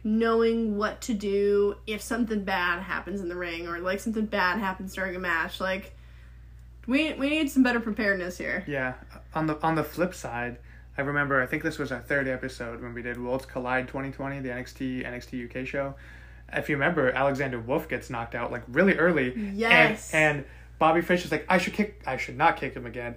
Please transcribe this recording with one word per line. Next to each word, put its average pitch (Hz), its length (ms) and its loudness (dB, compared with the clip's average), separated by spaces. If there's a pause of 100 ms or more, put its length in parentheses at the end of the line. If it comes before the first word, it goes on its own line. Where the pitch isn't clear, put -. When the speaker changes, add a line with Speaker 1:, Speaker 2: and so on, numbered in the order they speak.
Speaker 1:
knowing 226 720 4
what 214 240 -2
to 254 120 -2
do 202 600 2 (100)
if 214 160 -6
something 220 440 -2
bad 180 360 0
happens 185 380 -6
in 180 80 -6
the 175 80 -4
ring, 170 320 -6
or, 170 120 -6
like, 185 200 -2
something 214 260 -2
bad 190 320 0
happens 190 380 -4
during 190 220 -4
a - 20 -6
match. 175 400 -2
Like, 190 380 -4 (880)
we, 294 280 2
we 269 140 0
need 311 220 2
some 262 100 6
better 247 200 4
preparedness 196 560 0
here. 170 320 -4
Speaker 2:
Yeah. 131 240 -2 (420)
On 160 120 2
the, 156 140 -2
on 160 140 2
the 156 80 2
flip 175 300 -2
side, 120 460 -6 (380)
I 143 40 0
remember, 139 400 2
I 127 40 0
think 151 160 -2
this 160 160 -2
was 135 140 -4
our 120 80 -4
third 139 300 0
episode 123 520 -8
when 120 120 -10
we 120 80 -8
did 120 200 -6
Worlds 127 240 -2
Collide 127 440 -2
twenty 135 220 -6
twenty, 139 280 -6
the 131 140 -6
N 123 60 -6
X 127 140 -10
T, 127 300 -4
N 123 100 -8
X 123 120 -10
T - 120 -10
U 120 120 -8
K 127 160 -8
show. 139 300 -4 (580)
If 147 160 -2
you 151 60 2
remember, 143 360 4
Alexander 135 480 2
Wolf 127 300 -2
gets 120 200 -4
knocked 117 240 -6
out, 120 160 -4
like, 120 200 -6
really 170 260 6
early. 147 380 4 (200)
Speaker 1:
Yes. 214 600 4
Speaker 2:
And, 156 240 6
and - 80 -6 (340)
Bobby 170 220 6
Fish 175 220 2
is - 80 -10
like, 156 160 0
"I 185 120 6
should 185 140 0
kick, - 340 -2
I 131 100 -2
should 131 180 -8
not 156 220 4
kick 131 160 -4
him 123 140 -8
again," 120 300 -8